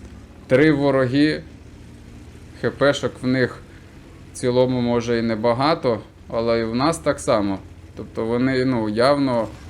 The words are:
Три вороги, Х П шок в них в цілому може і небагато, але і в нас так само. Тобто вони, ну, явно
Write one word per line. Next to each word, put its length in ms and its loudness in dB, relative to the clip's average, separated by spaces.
Три 260 6
вороги, 720 2
Х 80 0
П 240 2
шок 180 -4
в 40 -4
них 320 0
в 40 -18
цілому 440 2
може 380 0
і 40 0
небагато, 800 0
але 320 0
і 40 0
в 100 -4
нас 240 0
так 220 -2
само. 380 0
Тобто 280 -8
вони, 400 0
ну, 240 0
явно 600 2